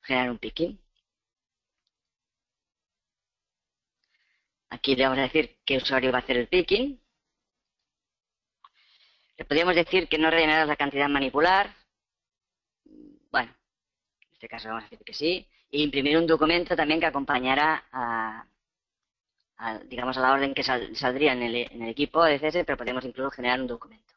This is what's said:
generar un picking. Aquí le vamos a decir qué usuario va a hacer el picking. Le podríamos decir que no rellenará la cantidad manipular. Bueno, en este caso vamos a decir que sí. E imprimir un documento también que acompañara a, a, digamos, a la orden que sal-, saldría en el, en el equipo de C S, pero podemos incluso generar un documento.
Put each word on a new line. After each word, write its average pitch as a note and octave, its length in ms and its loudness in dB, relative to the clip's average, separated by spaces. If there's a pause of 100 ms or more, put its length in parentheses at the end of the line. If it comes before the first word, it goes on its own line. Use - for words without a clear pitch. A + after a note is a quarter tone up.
generar B2+ 280 -2
un A#2+ 80 -8
picking. D#3 400 -6 (4000)
Aquí - 260 -2
le B2+ 80 0
vamos C3+ 160 2
a C#3 40 0
decir C#3 400 -2
qué C3+ 140 -2
usuario C3 340 0
va B2 60 0
a B2 40 0
hacer B2+ 140 -2
el B2 140 -2
picking. G#3 500 0 (2500)
Le - 80 -12
podríamos E3 300 4
decir F3 340 2
que D#3+ 80 0
no D#3 120 4
rellenará D#3+ 360 4
la D3 100 0
cantidad C#3 320 0
manipular. D3 680 2 (1600)
Bueno, A#2+ 240 -4 (680)
en - 120 -20
este - 160 -20
caso A#2 180 -14
vamos A2+ 160 -8
a - 60 -20
decir - 160 -20
que - 80 -18
sí. F3 340 -2 (240)
E C#3+ 80 -4
imprimir C#3+ 380 2
un E3 100 4
documento E3 480 2
también D#3 240 2
que E3 60 0
acompañara C#3+ 880 0
a, A2+ 540 -6 (1120)
a, A2+ 220 -8
digamos, B2+ 380 -6
a C3 40 -2
la B2+ 120 6
orden C#3 200 0
que C3+ 100 -4
sal-, B2+ 340 -4
saldría C3+ 340 2
en B2 120 -2
el, A#2 120 -4
en A#2 280 -6
el A2+ 60 -6
equipo D3 360 0
de D3 140 2
C D3+ 80 -2
S, D#3+ 180 0
pero C#3 120 -4
podemos B2 280 -6
incluso C3 260 -6
generar B2+ 300 -2
un C3 60 -6
documento. - 500 -14